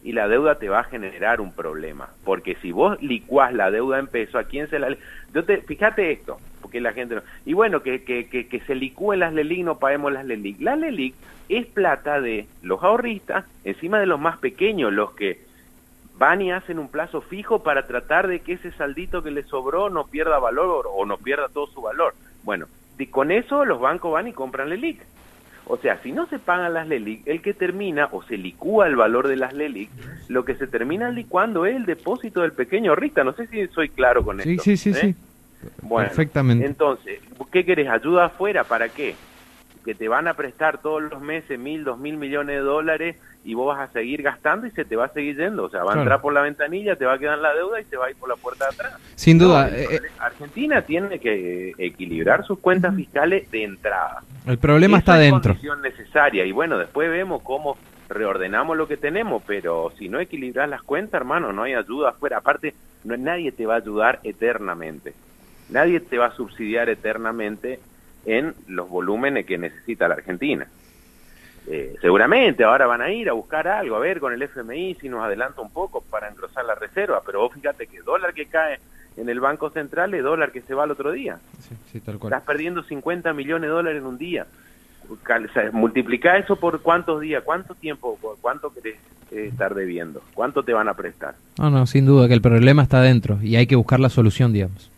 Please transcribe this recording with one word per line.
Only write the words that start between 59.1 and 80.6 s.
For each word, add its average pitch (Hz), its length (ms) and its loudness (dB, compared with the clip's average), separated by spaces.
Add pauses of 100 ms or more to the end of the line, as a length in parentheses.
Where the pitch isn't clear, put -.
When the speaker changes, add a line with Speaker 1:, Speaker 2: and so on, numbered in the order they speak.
Speaker 1:
pero 85 520 -2
si 101 100 -12
no 120 140 -6
equilibrás 135 480 -6
las 135 140 -10
cuentas, 190 360 -4
hermano, 131 320 -2
no 101 120 -4
hay 135 100 -4
ayuda 120 380 -2
afuera. 135 260 -4
Aparte, 147 360 -2 (300)
no, 117 140 -6
nadie 156 340 -4
te 113 140 -8
va 110 80 2
a 117 40 2
ayudar 107 460 0
eternamente. 90 920 -6 (560)
Nadie 165 300 2
te 151 180 -6
va 120 100 4
a 113 80 -4
subsidiar 113 540 -4
eternamente 110 920 -6 (460)
en 127 280 0 (140)
los 90 200 -8
volúmenes 101 580 -2
que 90 120 -4
necesita 87 500 -4
la 85 80 2
Argentina. 92 500 -4 (1000)
Eh, 73 360 -8
seguramente 117 640 4
ahora 127 200 6
van 120 160 0
a 143 100 -4
ir 220 180 -4
a 123 40 0
buscar 156 360 -4
algo, 190 260 -2
a 107 40 0
ver 170 200 -2
con 131 140 -4
el 120 80 -6
F 139 180 -10
M 117 180 -12
I 185 180 -8
si 139 120 -16
nos 120 160 -6
adelanta 113 380 -6
un 110 100 -14
poco 165 300 -6
para 107 280 -8
engrosar 101 360 -10
la 110 100 -2
reserva, 107 500 -2
pero 98 140 -4
vos 123 140 0
fíjate 139 340 -8
que - 140 -20
dólar 175 320 -2
que 151 140 -10
cae 156 320 -2 (360)
en 120 140 -8
el 123 100 -4
Banco 147 300 -2
Central 160 440 -4
es 131 100 -2
dólar 147 280 0
que 127 100 -12